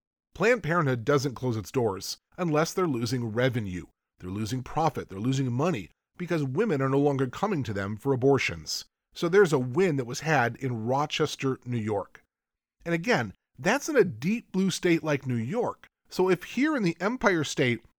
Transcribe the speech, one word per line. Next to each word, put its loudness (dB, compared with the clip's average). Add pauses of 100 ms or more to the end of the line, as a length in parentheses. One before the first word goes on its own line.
(360)
Planned 2
Parenthood 0
doesn't 2
close -4
its -8
doors -2 (200)
unless 0
they're 0
losing -2
revenue. -2 (320)
They're -12
losing -4
profit. -2
They're -10
losing 0
money -2 (260)
because -2
women 0
are 0
no 4
longer 2
coming -2
to -4
them -4
for 0
abortions. 2 (300)
So -2
there's 6
a 4
win 2
that -2
was -8
had 2
in -4
Rochester, -2
New -4
York. -4 (600)
And -2
again, 0 (240)
that's 0
in 0
a 8
deep -2
blue 0
state 2
like -2
New -2
York. -4 (200)
So 0
if 2
here 0
in 0
the 2
Empire 2
State, 0 (180)